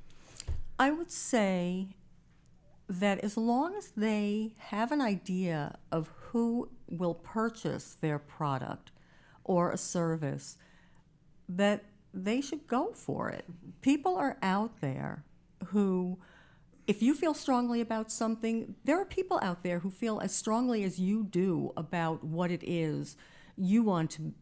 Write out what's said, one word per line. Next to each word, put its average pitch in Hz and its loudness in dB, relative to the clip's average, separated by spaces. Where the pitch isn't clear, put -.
I 269 6
would 339 -2
say 190 0
that 196 2
as 208 -4
long 247 2
as 403 -8
they 214 0
have 226 -2
an 294 4
idea 185 0
of 160 0
who 233 0
will 170 0
purchase - -4
their 151 0
product - -4
or 175 4
a 185 -2
service, 160 -2
that 202 2
they 202 0
should 294 -8
go 311 0
for - -4
it. - -8
People 294 4
are 285 0
out 202 0
there 139 -4
who, 185 2
if 202 0
you 247 6
feel 311 2
strongly 240 2
about 220 -2
something, 226 -2
there 302 4
are 392 -2
people 381 0
out 175 -2
there 175 0
who 180 -4
feel 214 -2
as - -2
strongly 226 2
as 185 -2
you 202 2
do 180 2
about 165 -2
what 170 0
it 175 -2
is 156 -2
you 202 4
want 175 2
to 156 -6